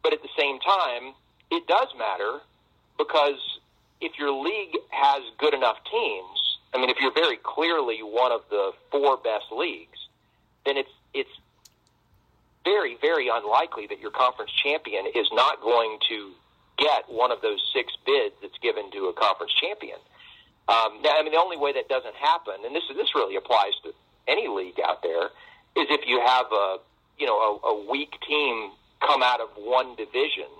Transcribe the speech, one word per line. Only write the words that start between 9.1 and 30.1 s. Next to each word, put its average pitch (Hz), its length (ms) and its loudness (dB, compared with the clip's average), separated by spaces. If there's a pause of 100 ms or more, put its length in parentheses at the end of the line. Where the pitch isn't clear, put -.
best 107 340 -4
leagues, 113 480 -8 (680)
then 139 120 0
it's, 139 120 -4 (240)
it's 135 160 -6 (1300)
very, 170 380 2
very 147 260 2
unlikely 113 600 0
that 104 120 -10
your 107 120 -10
conference 123 400 0 (120)
champion 107 500 -2
is 120 200 2
not 135 280 2
going 113 380 2 (100)
to 101 220 -8 (460)
get 139 320 0
one 123 220 2
of 113 100 -2
those 107 200 -2 (140)
six - 180 -2 (120)
bids 131 360 2
that's 98 180 -16
given 107 320 -2
to 98 160 -6
a 87 60 -2
conference 95 380 0 (100)
champion. - 360 -8 (720)
Um, 110 340 2
now, 151 140 4
I 156 60 4
mean, 156 100 -2
the 160 60 6
only 180 180 0
way 143 160 0
that 127 160 -4
doesn't 127 260 -2
happen, 147 380 0 (100)
and 127 100 -8
this, 170 100 -6 (120)
this - 180 -2
really 98 220 0
applies 104 380 2 (100)
to 78 100 -14 (340)
any 165 200 0
league 92 320 -4
out 87 240 -2
there, 85 220 0 (500)
is 143 140 2
if 147 180 0
you 123 180 2
have 127 260 6
a, 98 260 2 (400)
you 147 80 -2
know, 107 400 2
a, - 20 2
a 107 240 -2
weak 143 220 -4 (120)
team 120 460 -2 (300)
come 135 220 4
out 123 180 2
of 110 160 -8
one 123 380 0
division. 123 520 -2 (120)